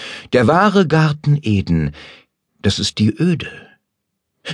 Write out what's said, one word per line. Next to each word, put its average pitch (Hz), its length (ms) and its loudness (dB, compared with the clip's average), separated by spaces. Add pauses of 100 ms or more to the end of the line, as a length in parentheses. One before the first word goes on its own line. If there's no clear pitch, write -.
(320)
Der 123 140 4
wahre 185 400 4
Garten 147 540 0
Eden, 85 540 -2 (640)
das - 180 -2
ist - 200 -6
die 107 160 2
Öde. 165 360 -4 (1040)